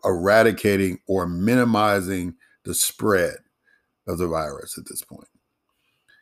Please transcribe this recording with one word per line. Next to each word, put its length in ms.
eradicating 1000
or 200
minimizing 1080
the 100
spread 640
of 100
the 100
virus 500
at 100
this 140
point. 260